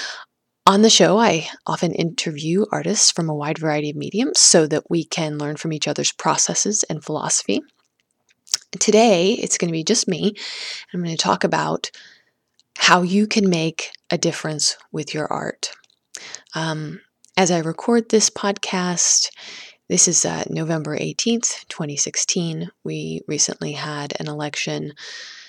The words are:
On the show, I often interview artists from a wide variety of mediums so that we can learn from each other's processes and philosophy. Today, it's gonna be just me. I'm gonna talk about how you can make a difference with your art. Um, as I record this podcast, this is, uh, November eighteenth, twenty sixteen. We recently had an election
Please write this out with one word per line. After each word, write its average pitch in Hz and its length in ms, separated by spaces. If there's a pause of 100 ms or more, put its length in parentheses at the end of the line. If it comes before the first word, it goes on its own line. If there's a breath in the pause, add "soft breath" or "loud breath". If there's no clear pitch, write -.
(680 loud breath)
On 196 160
the 220 80
show, 180 280
I 185 300 (160)
often 160 280
interview 170 800
artists 170 400
from 165 160
a 151 80
wide 147 220
variety 151 320
of 151 60
mediums 170 440
so 165 260
that 151 240
we 170 140
can 151 340
learn 147 180
from 160 160
each 151 140
other's 147 240
processes - 800
and 156 140
philosophy. - 580 (1160)
Today, 208 540
it's - 220
gonna 175 140
be 165 140
just 214 240
me. 180 260 (580 loud breath)
I'm 180 80
gonna 170 160
talk 190 280
about 156 480 (880 loud breath)
how 175 240
you 190 260
can 202 200
make 160 440 (180)
a 175 80
difference 156 580 (140)
with 151 240
your 151 180
art. - 400 (840 loud breath)
Um, 160 460 (360)
as 185 140
I 175 80
record 226 500
this 214 200
podcast, - 1000 (580 loud breath)
this - 200
is, 165 160
uh, 160 260
November 156 480
eighteenth, 226 720
twenty 147 280
sixteen. 165 760 (120)
We 160 460
recently 151 440
had 147 460
an 156 80
election 151 680 (540 loud breath)